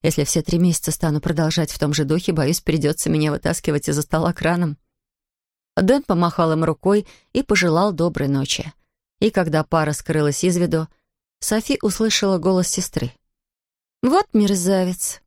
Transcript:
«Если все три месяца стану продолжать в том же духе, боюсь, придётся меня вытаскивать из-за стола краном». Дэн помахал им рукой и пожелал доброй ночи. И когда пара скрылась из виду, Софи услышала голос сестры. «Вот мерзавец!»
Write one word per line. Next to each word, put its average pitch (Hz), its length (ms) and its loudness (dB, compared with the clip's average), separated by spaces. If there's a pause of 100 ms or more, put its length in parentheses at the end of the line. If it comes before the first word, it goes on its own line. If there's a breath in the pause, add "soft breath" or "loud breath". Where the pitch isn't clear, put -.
«Если 147 220 0
все 156 180 -2
три - 160 -2
месяца 170 320 0
стану 151 300 -2
продолжать 156 500 -2
в - 80 -12
том 147 140 0
же 147 120 -2
духе, 160 280 -2
боюсь, 156 280 0
придётся 151 500 -2
меня 151 200 2
вытаскивать 147 580 -2
из-за 147 140 -2
стола 170 300 -2
краном». 170 460 -2 (1000)
Дэн 254 260 4
помахал 170 500 0
им 160 120 0
рукой 190 420 0 (260 soft breath)
и 269 100 -2
пожелал 180 500 2
доброй 156 360 -2
ночи. 139 440 -2 (460)
И 220 120 2
когда 160 340 0
пара 156 280 0
скрылась 151 520 -2
из 180 120 2
виду, 160 320 0 (520)
Софи 220 420 -2
услышала 208 560 0
голос 180 300 2
сестры. - 440 -4 (880)
«Вот 349 300 2
мерзавец!» 190 960 0